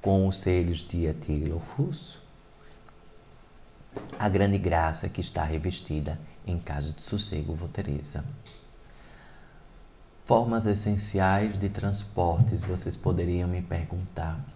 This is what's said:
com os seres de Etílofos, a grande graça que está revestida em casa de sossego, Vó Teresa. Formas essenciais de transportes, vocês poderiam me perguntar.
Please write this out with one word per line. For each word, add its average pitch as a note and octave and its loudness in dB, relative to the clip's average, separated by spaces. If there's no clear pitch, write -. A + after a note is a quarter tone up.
com G2 4
os F#2+ 0
seres F2 2
de E2+ -2
Etílofos, D#2 -2
a G#2+ 2
grande G2 6
graça E2 2
que G2 -4
está F2 -2
revestida D#2 -2
em F2 0
casa D2 -4
de - -10
sossego, D#2+ -4
Vó D#2+ -6
Teresa. - -4
Formas A#2 4
essenciais G2 2
de G2 0
transportes, G2 2
vocês F#2 -2
poderiam F2 2
me F2+ 0
perguntar. E2 -4